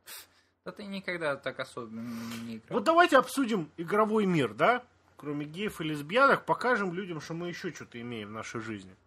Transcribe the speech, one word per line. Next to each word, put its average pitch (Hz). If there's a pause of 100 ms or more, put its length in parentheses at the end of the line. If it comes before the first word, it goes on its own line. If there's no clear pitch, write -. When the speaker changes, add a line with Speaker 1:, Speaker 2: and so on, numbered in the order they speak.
(640)
Speaker 1:
Да 185
ты 208
никогда 180
так -
особо 120
не 117
играл. -
Speaker 2:
Вот 202
давайте 330
обсудим 226
игровой 208
мир, 147
да? 208 (340)
Кроме 147
геев 180
и 165
лесбиянок, 160
покажем 202
людям, 175
что 165
мы 175
ещё 170
что-то 120
имеем 117
в 104
нашей 110
жизни. 101 (120)